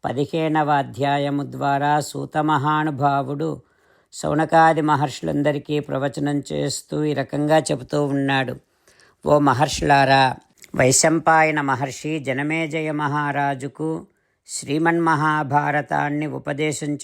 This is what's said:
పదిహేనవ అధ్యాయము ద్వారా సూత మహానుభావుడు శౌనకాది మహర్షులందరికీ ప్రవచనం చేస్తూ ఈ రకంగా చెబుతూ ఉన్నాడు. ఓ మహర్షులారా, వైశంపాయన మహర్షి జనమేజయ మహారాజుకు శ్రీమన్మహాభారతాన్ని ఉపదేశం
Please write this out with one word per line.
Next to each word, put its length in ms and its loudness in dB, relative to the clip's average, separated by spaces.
పదిహేనవ 640 0
అధ్యాయము 800 -2
ద్వారా 480 0
సూత 380 -6
మహానుభావుడు 1200 0
శౌనకాది 680 4
మహర్షులందరికీ 1000 0
ప్రవచనం 640 -4
చేస్తూ 500 -4
ఈ 100 0
రకంగా 440 0
చెబుతూ 480 -2
ఉన్నాడు. 500 -2
ఓ 140 4
మహర్షులారా, 960 4
వైశంపాయన 840 4
మహర్షి 580 -4
జనమేజయ 720 -4
మహారాజుకు 1160 -4
శ్రీమన్మహాభారతాన్ని 1800 0
ఉపదేశం 760 -4